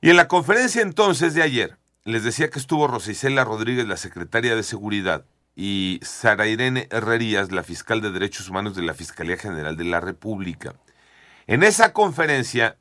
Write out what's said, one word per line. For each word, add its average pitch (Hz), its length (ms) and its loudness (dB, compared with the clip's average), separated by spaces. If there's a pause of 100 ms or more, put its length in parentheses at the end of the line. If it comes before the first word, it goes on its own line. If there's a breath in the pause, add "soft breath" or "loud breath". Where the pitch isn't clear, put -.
Y 165 100 6
en 175 60 10
la 170 120 8
conferencia 214 540 2
entonces 170 520 2
de 165 80 4
ayer, 120 360 0 (260)
les 113 180 -2
decía 131 260 -2
que 143 120 -8
estuvo 151 260 0
Rosa 110 240 -4
Isela 135 320 0
Rodríguez, 113 460 -2
la 95 80 -4
secretaria 104 580 -2
de 110 80 0
Seguridad, 98 640 -4 (320)
y 95 460 -4
Sara 107 440 0
Irene 123 460 -2
Herrerías, 110 580 0
la 90 140 -4
fiscal 107 380 -4
de 104 100 -4
Derechos 92 360 -6
Humanos 95 280 -6
de 90 60 -6
la 82 120 -4
Fiscalía 82 420 -8
General 78 400 -8
de 85 80 -8
la 85 160 0
República. 92 760 -10 (720 soft breath)
En 185 160 4
esa 214 280 4
conferencia 143 880 0